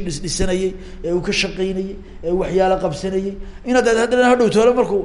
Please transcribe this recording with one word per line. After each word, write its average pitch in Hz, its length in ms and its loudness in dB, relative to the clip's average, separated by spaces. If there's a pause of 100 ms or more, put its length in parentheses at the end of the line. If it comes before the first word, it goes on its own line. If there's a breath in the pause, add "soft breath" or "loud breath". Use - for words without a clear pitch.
dhis-, 160 160 -6
dhisanayay, 185 520 -2 (300 loud breath)
ee 160 80 -4
uu 180 100 0
ka 202 100 -4
shaqaynayay, 190 640 -4 (280 loud breath)
ee 165 80 -2
waxyaalo 185 520 2
qabsanayay, 190 520 -4 (300 loud breath)
inaad 247 220 2
aad 226 100 4
haddana 247 340 4
hadhow 240 180 4
toole 233 240 4
markuu 202 320 0